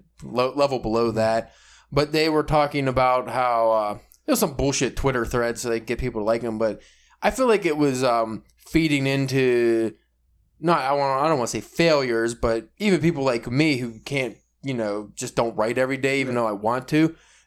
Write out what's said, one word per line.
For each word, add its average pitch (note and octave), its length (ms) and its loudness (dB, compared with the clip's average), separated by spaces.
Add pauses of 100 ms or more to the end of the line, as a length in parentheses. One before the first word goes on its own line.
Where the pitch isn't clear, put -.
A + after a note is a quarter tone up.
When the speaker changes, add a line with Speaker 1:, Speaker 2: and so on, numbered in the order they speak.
(240)
Speaker 1:
lo-, B2+ 320 -4
level C#3 240 0
below A2+ 320 0
that. A2 420 -2 (380)
But C#3+ 200 0
they D#3 180 2
were D#3 140 2
talking C#3+ 440 0
about B2+ 420 2
how, A#2+ 420 2
uh, G#2 260 0 (280)
it D#4 60 -2
was A#3 80 2
some F#3 160 0
bullshit C3+ 400 0
Twitter B2+ 300 0
thread, A#2 340 -2
so B2 100 -6
they A2+ 100 -2
get A2+ 200 -6
people A2+ 220 -4
to G2+ 40 -6
like A#2 160 0
him. A2+ 160 -6
But A2 240 -2 (400)
I G3 80 0
feel B3 180 0
like G3+ 200 2
it D#3 100 0
was, C3+ 260 2
um, A#2 400 0 (260)
feeding D3 360 0
into, B2+ 880 2 (680)
not, D#3+ 220 2
I C3+ 120 -2
wanna, C#3 280 0
I D3+ 60 2
don't D#3+ 100 2
wanna A#2+ 100 -2
say A2 140 -6
failures, C3 720 2
but A#2 360 -2 (100)
even G3 220 2
people D3 220 2
like B2 280 0
me C#3+ 260 2
who A#2 220 -8
can't, B2+ 360 -6 (280)
you C3+ 100 -4
know, G#2 420 -4
just - 200 -10
don't A#2 200 -2
write A2+ 220 0
every C3 200 0
day, C3+ 240 0
even B2+ 140 -4
Speaker 2:
Right. A#2+ 60 0
Speaker 1:
though A2+ 60 0
I G#2+ 60 -2
want A2+ 340 -2
to. D#3+ 280 2 (320)